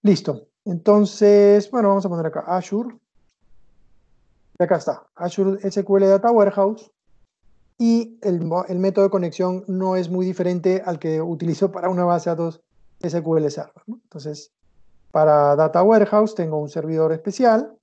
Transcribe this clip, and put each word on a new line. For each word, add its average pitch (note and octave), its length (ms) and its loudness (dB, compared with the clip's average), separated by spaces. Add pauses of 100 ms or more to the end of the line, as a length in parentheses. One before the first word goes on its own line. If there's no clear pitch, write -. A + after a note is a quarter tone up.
Listo. D#3 460 0 (180)
Entonces, G3+ 1040 4
bueno, A3 180 0
vamos G3 160 0
a F#3+ 40 -4
poner E3 160 -6
acá D#3 220 -6
Azure. G3+ 480 -6 (1600)
Y F3+ 40 4
acá E3+ 140 0
está, - 380 -8
Azure F#3+ 460 -2
S G3 220 -4
Q G3 140 0
L G3 100 4
Data G3 240 4
Warehouse. G3+ 600 0 (840)
Y A#3 440 0
el F3 220 -2
mo-, E3+ 220 -4
el F3+ 140 -6
método G3 260 2
de F#3+ 60 0
conexión F#3 560 -4
no F#3 280 -2
es F3+ 140 -4
muy F#3 160 -2
diferente F#3 580 0
al F3 140 -6
que D#3 240 -4
utilizo E3+ 500 -2
para - 180 -4
una F3+ 160 0
base F3 240 0
de E3+ 60 -2
datos E3 260 -6 (400)
S E3+ 200 -4
Q D#3+ 160 0
L D3+ 140 0
Server, - 340 -14
¿no? A#3 180 -16
Entonces, D3+ 480 -16 (600)
para D3 440 4
Data D#3+ 280 2
Warehouse G#3+ 500 2
tengo D#3+ 240 -6
un D3 120 -6
servidor D#3+ 440 -2
especial. A3 680 0